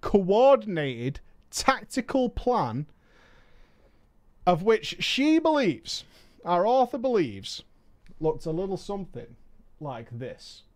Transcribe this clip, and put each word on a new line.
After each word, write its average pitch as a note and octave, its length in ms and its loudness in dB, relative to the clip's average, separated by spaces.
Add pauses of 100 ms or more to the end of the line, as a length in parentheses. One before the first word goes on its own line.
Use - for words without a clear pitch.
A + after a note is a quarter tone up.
coordinated, F#3+ 1160 2 (300)
tactical B3+ 800 -2
plan D3+ 560 -2 (1600)
of F3+ 180 2
which G#3+ 360 0
she D4+ 400 2
believes, D4 680 0 (400)
our F3 200 2
author B3+ 320 2
believes, F3+ 680 -2 (560)
looked D#3 260 -2
a E3 60 -4
little F#3 260 -4
something F3+ 580 -10 (440)
like B2 280 -10 (100)
this. - 460 -14 (120)